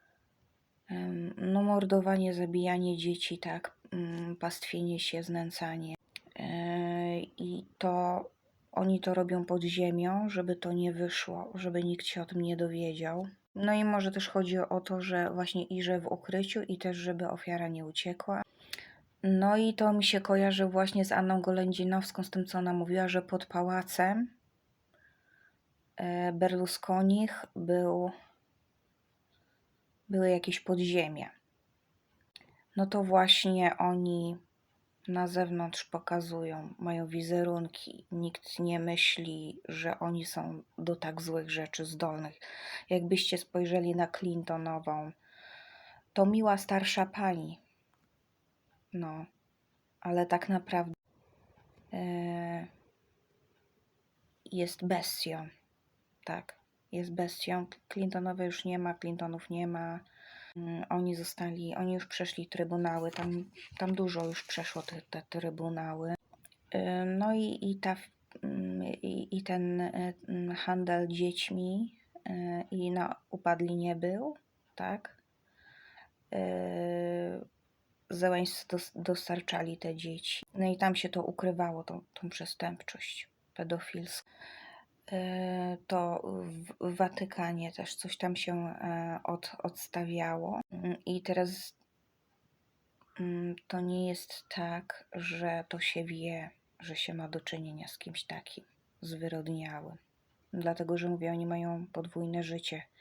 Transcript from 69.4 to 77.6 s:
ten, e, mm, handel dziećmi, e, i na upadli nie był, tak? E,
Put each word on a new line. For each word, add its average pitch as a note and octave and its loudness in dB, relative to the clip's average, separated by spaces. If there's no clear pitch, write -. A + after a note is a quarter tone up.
ten, F3+ 0
e, F3+ -2
mm, F3 -2
handel F3 0
dziećmi, F#3 -2
e, F3 -4
i F3+ 0
na F3+ 0
upadli F3 2
nie F3 0
był, G3+ -2
tak? G3+ -6
E, F3 -2